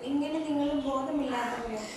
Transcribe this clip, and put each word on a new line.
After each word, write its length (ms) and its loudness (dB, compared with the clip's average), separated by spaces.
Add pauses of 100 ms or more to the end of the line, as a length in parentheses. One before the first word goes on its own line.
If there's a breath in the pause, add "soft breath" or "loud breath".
"ഇങ്ങനെ 360 0
നിങ്ങൾ 420 2
ബോധമില്ലാത്തവരോ?" 1000 0 (180 loud breath)